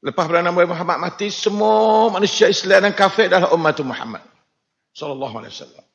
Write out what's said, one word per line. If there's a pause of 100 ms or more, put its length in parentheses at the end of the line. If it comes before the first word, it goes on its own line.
Lepas
pada
Nabi
Muhammad
mati,
semua
manusia
Islam
dan
kafir
adalah
ummatu
Muhammad (720)
sallallahu
alaihi
wasallam. (100)